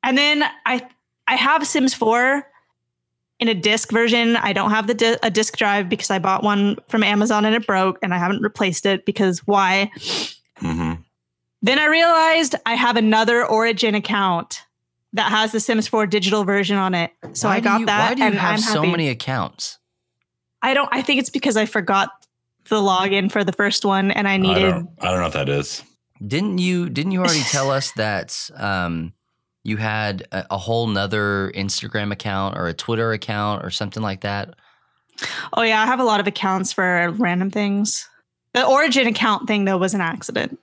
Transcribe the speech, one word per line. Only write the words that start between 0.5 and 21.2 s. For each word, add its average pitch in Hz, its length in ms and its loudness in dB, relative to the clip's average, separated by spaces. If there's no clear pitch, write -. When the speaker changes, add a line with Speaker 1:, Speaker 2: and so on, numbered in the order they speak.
Speaker 1:
I, 247 220 -2
I 247 80 0
have 285 320 2
Sims 269 260 2
four 247 540 2
in 233 100 0
a 220 40 2
disc 208 380 0
version. 233 460 2
I 202 160 0
don't 196 180 0
have 214 160 0
the 240 60 0
di-, 226 300 2
a 226 80 2
disc 214 260 0
drive 202 320 0
because - 220 -2
I 190 80 0
bought 190 240 0
one 202 340 2
from 220 160 0
Amazon 208 420 2
and 214 100 2
it 226 120 -2
broke 190 340 2
and 185 120 -2
I 180 40 -2
haven't 185 240 -2
replaced 208 440 -2
it 196 200 0
because 190 420 0
why? 196 440 2
Speaker 2:
Mm-hmm. 82 320 -4
Speaker 1:
Then 254 180 2
I 302 60 2
realized 320 720 4
I 233 100 0
have 240 200 2
another 226 500 4
Origin 220 500 2
account 196 680 -2
that 220 160 0
has 214 220 0
the 220 80 0
Sims 220 280 0
four 214 200 0
digital 196 380 0
version 196 320 0
on 190 160 0
it. 170 180 -2
So - 160 -2
Speaker 3:
Why 196 60 2
Speaker 1:
I 208 40 0
Speaker 3:
do 233 60 -6
Speaker 1:
got 208 160 2
Speaker 3:
you, 226 60 -2
Speaker 1:
that 214 220 2
Speaker 3:
why 254 60 -2
do 269 60 0
you 214 60 4
Speaker 1:
and 208 80 2
Speaker 3:
have 190 180 0
Speaker 1:
I'm 214 60 0
Speaker 3:
so 220 220 2
Speaker 1:
happy. 170 100 2
Speaker 3:
many 165 180 0
accounts? 120 680 -6
Speaker 1:
I 262 120 2
don't, 277 200 0
I 269 80 -2
think 269 180 0
it's 262 100 -2